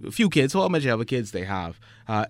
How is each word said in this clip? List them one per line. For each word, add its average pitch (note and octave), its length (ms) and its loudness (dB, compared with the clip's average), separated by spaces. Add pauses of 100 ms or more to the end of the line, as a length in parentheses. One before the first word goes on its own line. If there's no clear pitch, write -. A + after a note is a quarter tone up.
a - 40 -10
few G#3+ 200 2
kids, C#3 240 4
however F#3+ 160 2
much D#3 160 0
ever A#2 180 0
kids A#2+ 280 -4
they F#2 120 -4
have. F#2 340 -6 (300)
Uh, G#2+ 220 0